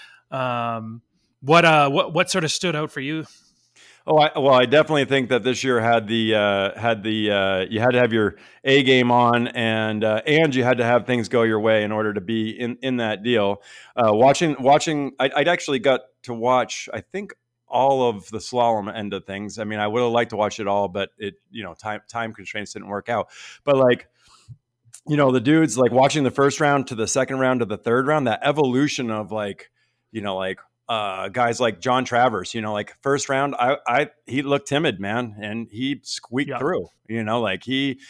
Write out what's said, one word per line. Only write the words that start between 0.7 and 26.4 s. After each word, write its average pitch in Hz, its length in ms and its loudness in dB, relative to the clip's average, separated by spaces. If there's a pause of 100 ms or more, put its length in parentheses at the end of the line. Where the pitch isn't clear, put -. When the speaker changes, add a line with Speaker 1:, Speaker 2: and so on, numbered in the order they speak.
Speaker 1:
what, 165 240 6
uh, 151 240 6
what, 165 240 0
what 175 160 0
sort 185 140 -2
of 147 60 -2
stood 175 240 -4
out 151 160 -6
for 147 100 -10
you? 151 260 -8 (800)
Speaker 2:
Oh, 156 100 4
I, 151 220 4
well, 135 160 6
I 127 100 6
definitely 147 400 4
think 127 240 0
that 120 160 0
this 123 180 -2
year 127 160 2
had 113 300 2
the, 110 280 0
uh, 101 440 0
had 110 220 -2
the, 107 280 -2
uh, 95 380 0
you 107 120 -4
had 123 100 2
to 123 80 2
have 117 160 2
your 104 220 0 (280)
A 139 180 4
game 127 280 4
on, 120 380 2
and, 110 540 -2
uh, 107 240 0
and 151 280 2
you 127 100 2
had 123 140 2
to 120 60 0
have 120 220 2
things 120 220 -2
go 117 140 2
your 110 180 2
way 110 220 2
in 104 100 -4
order 107 220 -2
to 101 80 -6
be 110 360 -4
in, 120 220 -8
in 131 160 -4
that 107 260 -4
deal. 104 380 0 (340)
Uh, 110 200 4
watching, 139 440 4
watching, 143 640 2
I, 135 160 0
I'd 147 120 2
actually 151 320 -2
got 131 200 2 (220)
to 123 100 -12
watch, 120 600 -2
I 107 80 -8
think, 196 320 -12 (340)
all 127 400 2
of 104 220 -6
the 110 80 -8
slalom 113 560 -2
end 104 180 -8
of 95 120 -8
things. 98 340 -10
I 110 60 -8
mean, 107 160 -6
I 104 80 0
would 113 120 -2
have 120 120 0
liked 117 180 0
to 110 60 -8
watch 104 240 -2
it 98 80 -4
all, 101 180 0
but 95 320 -6
it, 101 160 -10 (160)
you 107 140 -14
know, 85 100 -14
time, 107 320 -10
time 113 260 -8
constraints 101 420 -12
didn't 98 120 -14
work 101 220 -8
out. 110 220 -2 (340)
But, 143 120 4
like, 123 300 2 (1040)
you 147 80 0
know, 139 160 4
the 127 80 2
dudes, 147 360 2
like, 123 140 4
watching 139 320 4
the 123 80 2
first 139 300 2